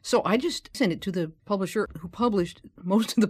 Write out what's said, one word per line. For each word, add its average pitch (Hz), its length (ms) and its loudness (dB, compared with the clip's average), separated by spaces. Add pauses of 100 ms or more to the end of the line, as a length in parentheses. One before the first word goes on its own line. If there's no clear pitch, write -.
So - 220 2
I 196 140 2
just 285 380 -4
sent 190 180 2
it 147 80 -8
to 202 100 -4
the 165 200 -4 (140)
publisher 196 440 -2 (100)
who 175 80 -12
published 202 540 0 (200)
most 202 360 2
of 226 40 6
the 208 80 6